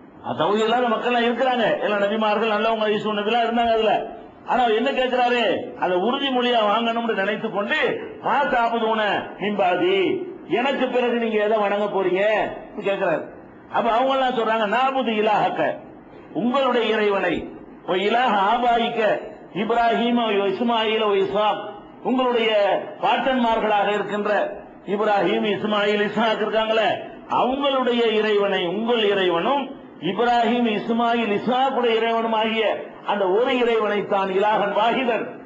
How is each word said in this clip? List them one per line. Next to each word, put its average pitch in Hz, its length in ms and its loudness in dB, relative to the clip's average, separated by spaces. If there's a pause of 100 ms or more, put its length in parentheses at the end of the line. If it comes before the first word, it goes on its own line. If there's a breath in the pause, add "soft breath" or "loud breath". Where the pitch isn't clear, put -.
(240)
அது 123 200 -4
தௌஹீத் 208 200 2
இல்லாத 240 240 2
மக்கள் 233 260 0
எல்லாம் 240 200 2
இருக்கிறாங்க, 233 460 0
எல்லா 202 160 -2
நபிமார்கள் 208 640 0
நல்லவங்க, 220 300 0
ஈசு 214 220 -2
நபிலாம் 220 360 0
இருந்தாங்க 233 240 0
அதுல. 220 360 2 (380)
ஆனா 233 180 0
அவர் 220 120 2
என்ன 254 160 0
கேட்கிறாரு? 240 840 0
அதை 180 220 0
உறுதிமொழியா 247 640 0
வாங்கணும்னு 226 500 0
நினைத்து 202 380 -2
கொண்டு, 208 240 -2 (460)
"மா 233 220 0
தாபுதூன 220 920 0
மின் 202 180 -4
பாதி", 196 720 2 (200)
எனக்கு 247 400 0
பிறகு 247 260 0
நீங்க 220 300 0
எதை 214 140 2
வணங்க 202 280 0
போறீங்க 190 440 0 (460)
கேட்கிறாரு. 185 500 -2 (480)
அப்ப 233 180 0
அவங்க 262 220 2
எல்லாம் 262 220 2
சொல்றாங்க, 220 400 0
"நாபுது 262 360 0
இலாஹக்க", 185 680 2 (540)
உங்களுடைய 240 600 2
இறைவனை, 196 540 0 (380)
"ஒ 170 60 -2
இலாஹ 208 460 2 (160)
ஆபாயிக்க 226 640 2 (340)
இப்ராஹீம 226 880 0
ஒ 196 40 0
இஸ்மாயில 220 580 0
ஒ 202 100 2
இஸ்ஹாக்", 196 560 0 (340)
உங்களுடைய 220 760 2 (200)
பாட்டன்மார்களாக 220 920 2
இருக்கின்ற 202 680 -2 (240)
இப்ராஹிம், 208 600 0
இஸ்மாயில், 208 680 0
இஸ்ஹாக் 214 300 0
இருக்காங்களே, 220 560 0 (320)
அவங்களுடைய 240 840 2
இறைவனை, 202 560 2
உங்கள் 220 360 0
இறைவனும் 202 760 0 (180)
இப்ராஹிம், 226 800 2
இஸ்மாயில், 233 600 0
இஸ்ஹாக்குடைய 247 560 2
இறைவனும் 226 380 0
ஆகிய 220 500 0 (220)
அந்த 196 240 0
ஒரு 254 280 2
இறைவனை 220 480 0
தான், 190 240 0
இலாஹன் 202 440 2
வாஹிதன், 233 720 0